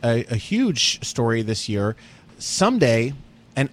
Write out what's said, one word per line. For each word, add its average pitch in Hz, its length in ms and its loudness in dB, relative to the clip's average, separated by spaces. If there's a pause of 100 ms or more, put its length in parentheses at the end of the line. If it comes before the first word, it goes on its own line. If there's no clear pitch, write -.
a, 117 260 0
a 117 40 -2
huge 196 720 0
story 113 360 0
this 110 280 -4
year. 104 260 0 (440)
Someday, 143 720 2 (420)
an 135 180 0